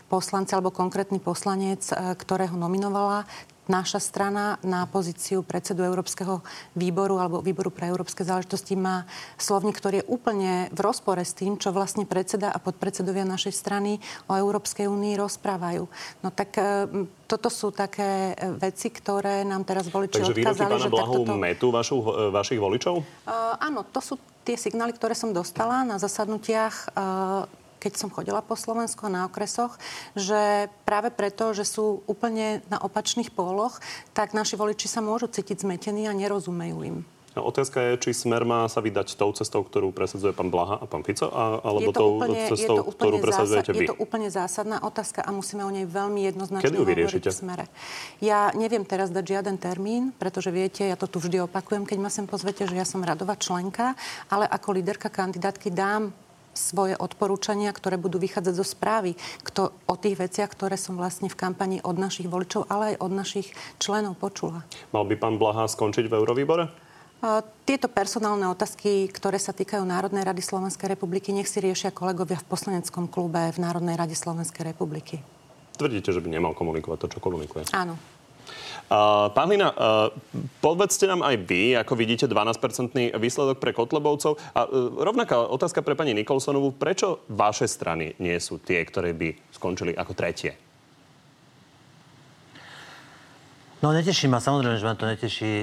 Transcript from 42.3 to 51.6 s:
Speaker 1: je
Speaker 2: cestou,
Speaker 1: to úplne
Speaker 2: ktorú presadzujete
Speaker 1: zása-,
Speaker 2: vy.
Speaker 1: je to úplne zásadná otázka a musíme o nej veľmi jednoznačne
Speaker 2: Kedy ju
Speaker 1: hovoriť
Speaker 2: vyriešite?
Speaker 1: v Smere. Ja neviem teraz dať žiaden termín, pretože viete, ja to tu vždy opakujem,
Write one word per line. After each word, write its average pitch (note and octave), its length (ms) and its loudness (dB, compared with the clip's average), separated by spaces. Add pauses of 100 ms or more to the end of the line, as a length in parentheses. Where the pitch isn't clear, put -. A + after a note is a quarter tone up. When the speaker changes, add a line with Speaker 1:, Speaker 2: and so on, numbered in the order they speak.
Speaker 1:
je - 160 -2
Speaker 2:
cestou, G#3 240 4
Speaker 1:
to - 80 4
úplne - 160 -8
Speaker 2:
ktorú G#2 240 6
presadzujete G#2 480 4
Speaker 1:
zása-, - 80 2
Speaker 2:
vy. - 0 -
Speaker 1:
je F3 80 4
to A3 80 -4
úplne G#3+ 320 -2
zásadná G3 560 -4
otázka - 400 -6
a - 80 -4
musíme G3+ 320 -6
o G3 80 -4
nej F#3+ 160 -4
veľmi G3+ 400 -2
jednoznačne F#3+ 400 -2
Speaker 2:
Kedy E3 80 2
ju E3 80 4
Speaker 1:
hovoriť F#2 160 4
Speaker 2:
vyriešite? F2+ 320 2
Speaker 1:
v F#2 80 -6
Smere. F3+ 240 -6 (560)
Ja G#3 320 4
neviem A3 320 0
teraz F#3+ 240 0
dať F3+ 160 -2
žiaden G3 320 -2
termín, G3+ 640 -2
pretože F#3 320 -2
viete, F#3 320 0
ja F#3 160 0
to F#3+ 80 -2
tu - 80 -8
vždy F3 320 0
opakujem, G3 400 -2